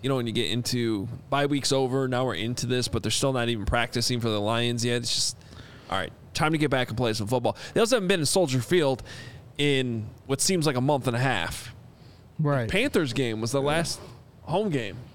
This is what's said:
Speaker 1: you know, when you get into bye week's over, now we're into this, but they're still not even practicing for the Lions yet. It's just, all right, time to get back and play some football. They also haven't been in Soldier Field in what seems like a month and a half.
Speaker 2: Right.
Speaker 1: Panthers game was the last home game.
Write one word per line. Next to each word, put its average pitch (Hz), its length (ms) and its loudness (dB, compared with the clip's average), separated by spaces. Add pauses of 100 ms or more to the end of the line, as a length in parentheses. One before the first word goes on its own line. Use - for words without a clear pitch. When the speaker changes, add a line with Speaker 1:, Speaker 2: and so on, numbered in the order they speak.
Speaker 1:
you 123 80 -2
know, 139 60 2
when 123 100 0
you 113 80 -4
get 101 160 0
into 113 580 0 (220)
bye 143 160 2
week's 143 260 0
over, 135 360 2
now 127 180 0
we're 120 80 -2
into 113 320 -4
this, 123 220 0
but 107 160 -2
they're 110 80 0
still 139 220 2
not 120 160 0
even 110 160 -2
practicing 120 540 0
for 117 100 0
the 107 120 2
Lions 117 420 0
yet. 120 200 2
It's 117 100 -2
just, - 240 0 (540)
all 92 80 0
right, 90 120 -4 (220)
time 156 200 2
to 165 40 0
get 147 140 2
back 127 160 2
and 113 100 -6
play 120 160 2
some 110 140 -4
football. 120 280 2 (200)
They - 60 4
also 233 160 4
haven't 190 100 0
been 185 140 4
in 143 40 0
Soldier 131 360 2
Field 139 420 2 (560)
in 127 480 0 (180)
what 131 160 -2
seems 180 240 2
like 147 100 2
a 123 60 2
month 135 240 2
and 123 100 2
a 120 40 0
half. 117 560 -2 (640)
Speaker 2:
Right. 143 280 2
Speaker 1:
Panthers 185 460 2
game 113 280 0
was 113 100 -2
the 139 100 2
last 147 380 0 (420)
home 196 300 0
game. 113 260 -4 (180)